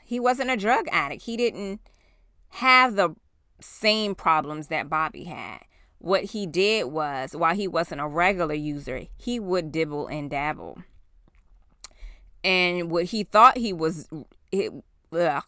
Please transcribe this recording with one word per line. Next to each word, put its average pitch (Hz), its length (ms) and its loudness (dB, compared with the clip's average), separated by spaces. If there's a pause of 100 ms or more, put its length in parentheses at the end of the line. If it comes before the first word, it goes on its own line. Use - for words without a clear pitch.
he 240 160 -6
wasn't 247 300 2
a 254 80 0
drug 247 340 2
addict. 147 320 -2
He 233 140 -6
didn't 202 420 -2 (720)
have 254 460 6
the 175 200 2 (460)
same 214 540 0
problems 156 540 0
that 151 200 -4
Bobby 156 360 -2
had. 120 340 -12 (400)
What 180 240 0
he 208 240 -6
did 190 380 2
was, 143 500 -4
while 165 180 2
he 202 140 -2
wasn't 165 340 -2
a 151 60 -4
regular 170 480 0
user, 143 480 -6 (120)
he 240 240 -6
would 180 320 -2
dibble 151 360 -4
and 143 240 -8
dabble. 139 500 -6 (1600)
And 180 460 2
what 170 160 0
he 208 180 -2
thought 233 340 8
he 233 140 -2
was, 160 380 -2 (420)
it, 185 220 -2 (400)
ugh, 160 340 0